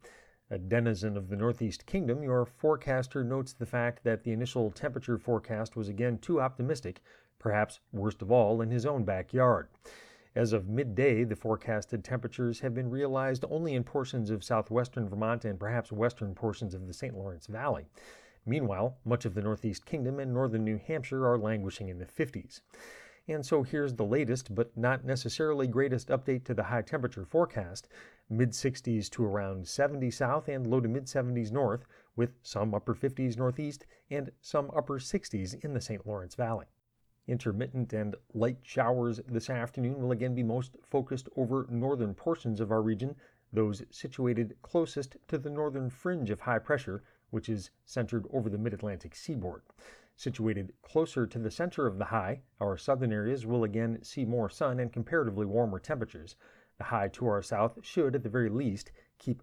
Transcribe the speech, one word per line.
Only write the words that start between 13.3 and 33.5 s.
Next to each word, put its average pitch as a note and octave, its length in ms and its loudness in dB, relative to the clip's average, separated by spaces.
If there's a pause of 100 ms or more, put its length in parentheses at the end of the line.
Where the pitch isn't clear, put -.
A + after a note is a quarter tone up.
only D#3+ 260 0
in A#2+ 100 0
portions B2+ 440 -2
of G#2+ 140 -2
southwestern A#2 640 0
Vermont A2 380 0
and G2+ 120 -2
perhaps A2 320 -2
western A2 460 0
portions G#2 380 -2
of F#2 120 -8
the F2+ 80 -8
Saint B2+ 220 -8
Lawrence F#2 320 -10
Valley. A2 380 -2 (600)
Meanwhile, A#2 600 0
much A#2 180 0
of G2 120 -2
the G#2 60 -2
Northeast G#2 440 -2
Kingdom C#3 340 -2
and C3 140 -2
northern A2+ 320 2
New G#2+ 120 0
Hampshire C3 480 -2
are A#2+ 120 6
languishing G#2 500 -2
in F2+ 100 -8
the F2+ 80 -10
fifties. - 540 -4 (680)
And D3+ 200 -4
so C#3+ 180 6
here's C#3+ 300 0
the A2+ 100 0
latest, A2+ 500 2
but A2+ 220 0
not B2+ 300 2
necessarily C3 600 0
greatest B2+ 440 2
update C3 340 2
to B2 100 -2
the G#2+ 100 0
high A2 180 0
temperature B2 420 -2
forecast. G#2 640 0 (420)
Mid A2+ 240 2
sixties A#2+ 580 -2
to A#2+ 120 0
around G2 420 -2
seventy C#3 460 0
south C#3 380 0
and C3 180 -2
low B2+ 140 4
to A2+ 80 2
mid C3 180 -2
seventies B2 460 0
north, B2 320 2 (320)
with A#2+ 140 2 (120)
some G#2+ 300 -2
upper G#2 200 0
fifties C3 440 -2
northeast C3 480 -2 (260)